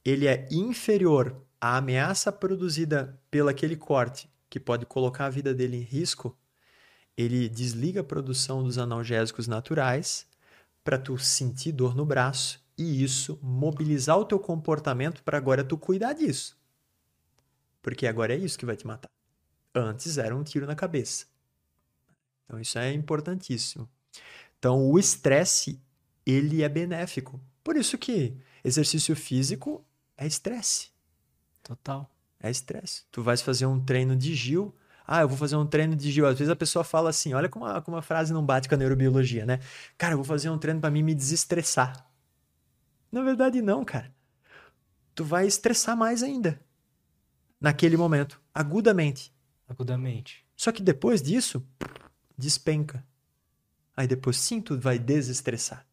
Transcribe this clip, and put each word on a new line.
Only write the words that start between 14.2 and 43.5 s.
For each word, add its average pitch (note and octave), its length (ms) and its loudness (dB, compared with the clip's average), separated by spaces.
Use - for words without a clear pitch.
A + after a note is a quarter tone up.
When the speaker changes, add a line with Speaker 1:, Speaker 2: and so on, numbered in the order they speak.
Speaker 1:
teu G#3 160 0
comportamento D#3 840 -2
pra - 160 -2
agora C3+ 240 2
tu C#3 160 -4
cuidar G3 360 0
disso. C#4+ 440 -2
Porque - 260 -4
agora A2+ 280 0
é - 40 -2
isso F#3 200 -6
que B2+ 80 -10
vai A2 100 -4
te - 100 -12
matar. G#2+ 220 -12
Antes B2 440 -2
era A2+ 160 -2
um C#3 80 -4
tiro C#3+ 240 -4
na D3+ 80 -6
cabeça. D3+ 520 -4
Então A2+ 140 -12
isso A2+ 180 -6
é B2+ 140 -2
importantíssimo. D3+ 960 -6
Então C3 320 4
o D#3+ 80 8
estresse, D3+ 840 2
ele D3 380 4
é D3 60 4
benéfico. E3 720 -6
Por D#4 140 0
isso - 220 0
que C#3+ 380 -2
exercício D3+ 520 2
físico D#3 680 -4
é C#3+ 100 -8
estresse. - 640 -4
Speaker 2:
Total. C#3 480 -10
Speaker 1:
É A2 100 -4
estresse. - 600 -8
Tu B2 120 -6
vais A#2+ 200 0
fazer C3 240 0
um C3 180 2
treino C3 320 2
de C#3 180 0
Gil. D3 400 -2
Ah, E3 160 2
eu D3 60 4
vou C3+ 80 -2
fazer D3 200 0
um D3+ 100 2
treino D#3 300 2
de C#3+ 140 -2
Gil. D3 160 6
Às C3 120 4
vezes D3 120 2
a E3 60 2
pessoa E3+ 280 0
fala D#3+ 260 2
assim: D#3 240 -2
olha D3+ 140 2
como - 180 -12
a, D#3+ 160 -4
como E3 140 -8
a D#3+ 60 -6
frase D#3+ 300 0
não D#3 120 0
bate C3 240 2
com D#3 60 2
a C#3 40 4
neurobiologia, C3 640 4
né? B2 140 0
"Cara, E3+ 160 0
eu C#3 40 2
vou C#3 60 -4
fazer D3+ 260 -2
um D#3+ 80 -2
treino D#3+ 220 -2
pra D#3 100 2
mim D3+ 120 4
me D#3 120 4
desestressar." C#3 920 0
Na B3 120 -2
verdade, C4 380 4